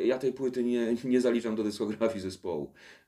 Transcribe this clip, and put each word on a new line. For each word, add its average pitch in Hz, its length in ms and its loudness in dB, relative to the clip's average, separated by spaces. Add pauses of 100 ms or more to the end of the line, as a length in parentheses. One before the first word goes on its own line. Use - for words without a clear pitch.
ja 127 140 4
tej 127 140 0
płyty 127 320 -2
nie, 120 400 2
nie 127 160 4
zaliczam 117 360 2
do 110 80 -2
dyskografii 104 560 -2
zespołu. 90 520 -6 (360)